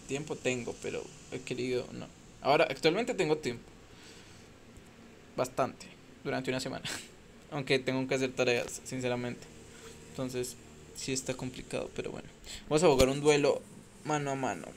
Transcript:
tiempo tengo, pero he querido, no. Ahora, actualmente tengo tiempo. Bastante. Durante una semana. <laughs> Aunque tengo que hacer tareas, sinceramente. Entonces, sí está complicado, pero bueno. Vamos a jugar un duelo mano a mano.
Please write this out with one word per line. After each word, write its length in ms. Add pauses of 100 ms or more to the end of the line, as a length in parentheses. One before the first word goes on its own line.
tiempo 300
tengo, 440
pero 220 (300)
he 80
querido, 500
no. 160 (340)
Ahora, 280
actualmente 440
tengo 240
tiempo. 260 (1700)
Bastante. 500 (380)
Durante 260
una 120
semana. 240 (320)
<laughs> 340
Aunque 260
tengo 300
que 80
hacer 160
tareas, 540
sinceramente. 600 (640)
Entonces, 440 (400)
sí 180
está 200
complicado, 640
pero 160
bueno. 160 (420)
Vamos 140
a 40
jugar 220
un 120
duelo 400 (420)
mano 280
a 40
mano. 420